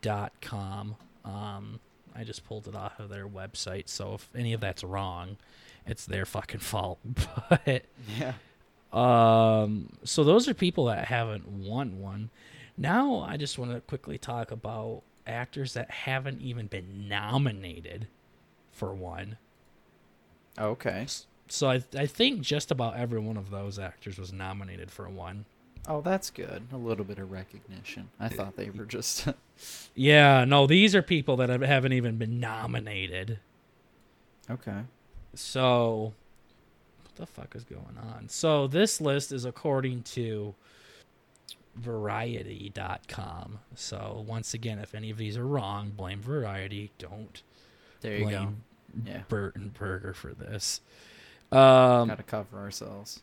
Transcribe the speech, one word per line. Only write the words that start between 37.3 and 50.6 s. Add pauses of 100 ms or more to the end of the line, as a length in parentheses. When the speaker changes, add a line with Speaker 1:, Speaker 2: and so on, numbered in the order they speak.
Speaker 1:
is
going (160)
on?
So
this
list
is
according
to (1200)
Variety
dot
com. (160)
So
once
again,
if
any
of
these
are
wrong,
blame
Variety.
Don't (600)
Speaker 2:
There
you
go.
Speaker 1:
blame (420)
Speaker 2:
Yeah.
Speaker 1:
Burton
Burger
for
this. (680)